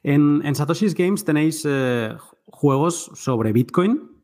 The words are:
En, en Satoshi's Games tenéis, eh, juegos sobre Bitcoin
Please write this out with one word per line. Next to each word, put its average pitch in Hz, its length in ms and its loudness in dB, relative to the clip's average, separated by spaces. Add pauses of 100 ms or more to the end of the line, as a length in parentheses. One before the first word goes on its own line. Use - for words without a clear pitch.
En, 147 420 2
en 143 100 -2
Satoshi's 160 400 0
Games 196 300 0
tenéis, 151 440 0
eh, 123 480 -2 (300)
juegos 147 680 0
sobre 110 380 -2
Bitcoin 180 580 0 (140)